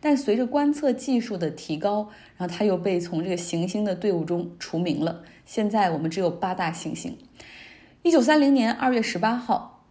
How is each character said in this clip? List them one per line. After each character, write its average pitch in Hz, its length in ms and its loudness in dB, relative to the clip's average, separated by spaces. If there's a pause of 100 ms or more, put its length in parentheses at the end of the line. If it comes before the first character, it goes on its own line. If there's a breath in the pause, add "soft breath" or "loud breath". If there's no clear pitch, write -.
但 302 140 4
随 214 220 2
着 247 100 0
观 294 240 2
测 294 220 2
技 254 260 0
术 226 160 -4
的 165 160 -2
提 - 280 -8
高， 208 320 0 (260 loud breath)
然 180 100 -6
后 170 80 -6
它 - 80 -2
又 196 140 4
被 175 240 0
从 170 240 -4
这 190 60 -4
个 175 80 0
行 175 280 -2
星 208 160 -2
的 202 120 0
队 196 180 -2
伍 170 100 0
中 175 360 -2
除 - 200 -6
名 170 240 0
了。 165 200 -4 (240 loud breath)
现 208 240 -2
在 202 220 2
我 156 40 -2
们 160 140 -2
只 180 100 -4
有 180 80 2
八 175 240 -4
大 185 180 -4
行 - 240 -8
星。 - 220 -12 (880 loud breath)
一 349 80 2
九 320 100 6
三 302 180 6
零 277 140 6
年 240 180 4
二 254 220 0
月 240 80 2
十 - 180 -4
八 220 160 2
号 - 560 -4